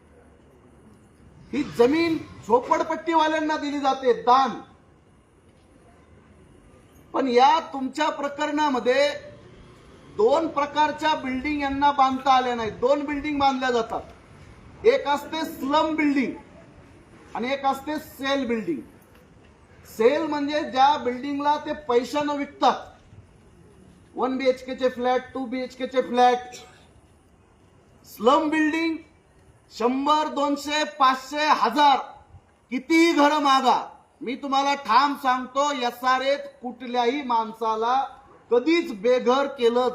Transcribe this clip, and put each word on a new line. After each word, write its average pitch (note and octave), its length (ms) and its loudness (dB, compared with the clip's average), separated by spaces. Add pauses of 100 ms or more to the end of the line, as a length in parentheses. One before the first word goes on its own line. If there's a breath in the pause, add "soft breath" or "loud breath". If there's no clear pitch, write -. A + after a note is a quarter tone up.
(1500)
ही C#4 120 -4 (140)
जमीन D#4+ 400 4 (300)
झोपडपट्टीवाल्यांना D#4 1080 0
दिली C#4+ 220 -6
जाते, C4+ 420 0
दान. B3 380 2 (2500)
पण C4 140 -2
या C4+ 320 6 (140)
तुमच्या C#4 380 -4
प्रकरणामध्ये C#4+ 1000 0 (1080)
दोन C#4+ 300 2
प्रकारच्या D4 680 0
बिल्डिंग C4+ 460 -4
यांना C#4 300 0
बांधता C4 420 2
आल्या B3+ 220 2
नाहीत. A3 240 -4
दोन C#4+ 260 2
बिल्डिंग D4 340 -4
बांधल्या C4 320 0
जातात, - 1160 -6
एक C4 220 4
असते D4 380 -4
स्लम D#4 500 0
बिल्डिंग C#4+ 380 0 (1040)
आणि A#3 180 -4
एक C#4 120 -6
असते C#4 320 -4
सेल C#4 500 -4
बिल्डिंग. F3+ 340 -4 (1080)
सेल C4+ 360 2
म्हणजे D4 400 -4
ज्या C4+ 340 2
बिल्डिंगला C#4 580 -2 (100)
ते D4+ 80 -6 (140)
पैशानं D4 480 0
विकतात, C#4+ 400 0 (1400)
वन C4 220 -2
बीएचके B3+ 380 -2
चे B3+ 140 0
फ्लॅट, B3 320 -2 (120)
टू C4+ 120 -8
बीएचके B3+ 420 -8
चे B3+ 140 0
फ्लॅट. B3 540 2 (1500)
स्लम D4 400 2
बिल्डिंग D#4+ 460 -2 (800)
शंभर, C#4 540 0
दोनशे, C#4+ 560 -2 (160)
पाचशे, C#4 460 0 (120)
हजार, C4+ 400 4 (760)
कितीही E4 420 2
घरं D4 260 4
मागा, C4 400 4 (420)
मी A#3+ 140 -6
तुम्हाला C#4 420 -2
ठाम C4+ 460 2
सांगतो, C4 500 0
एसआरएत B3+ 760 -2 (140)
कुठल्याही B3 600 -4
माणसाला A3+ 720 -2 (560)
कधीच C4+ 420 2
बेघर B3 560 0
केलं B3 460 0